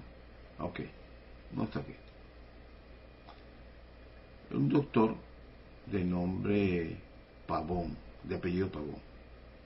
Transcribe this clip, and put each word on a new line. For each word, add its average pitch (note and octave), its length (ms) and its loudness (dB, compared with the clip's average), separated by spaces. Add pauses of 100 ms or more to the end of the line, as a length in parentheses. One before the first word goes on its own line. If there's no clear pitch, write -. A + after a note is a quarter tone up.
(600)
ok, F2 200 -2 (760)
no G#2+ 80 4
está A2 160 0
aquí, - 140 -6 (2500)
un C#3 180 6
doctor C#3 460 8 (760)
de G2 120 4
nombre F2+ 960 4 (480)
Pavón, E2 500 0 (280)
de F2 120 0
apellido F#2 340 4
Pavón, D2+ 280 -4 (680)